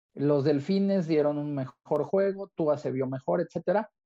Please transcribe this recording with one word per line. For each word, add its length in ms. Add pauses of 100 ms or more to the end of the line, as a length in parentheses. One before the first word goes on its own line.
(140)
los 300
Delfines 640
dieron 300
un 180
mejor 480
juego, 500
Tua 240
se 140
vio 160
mejor, 320
etcétera, 500 (160)